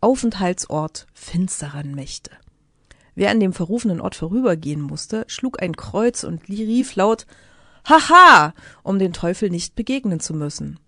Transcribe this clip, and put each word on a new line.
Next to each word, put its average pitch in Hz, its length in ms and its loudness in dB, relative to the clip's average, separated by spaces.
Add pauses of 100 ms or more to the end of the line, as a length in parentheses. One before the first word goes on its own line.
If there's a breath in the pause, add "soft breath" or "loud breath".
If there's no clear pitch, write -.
Aufenthaltsort 190 1120 -2
finsteren 143 800 -8
Mächte. - 360 -14 (840 soft breath)
Wer 196 160 0
an 220 100 2
dem 190 120 2
verrufenen 185 480 -4
Ort - 160 -8
vorübergehen 160 640 -2
musste, 156 480 -8
schlug - 340 -8
ein 170 140 -6
Kreuz - 480 -4
und - 240 -10
li-, 208 160 -8
rief 240 320 -2
laut: 214 300 0 (580 soft breath)
„Haha“, 302 680 8 (280 loud breath)
um 196 160 -2
den 190 140 0
Teufel 180 380 -2
nicht 170 240 -6
begegnen 226 460 -4
zu - 140 -10
müssen. 147 540 -8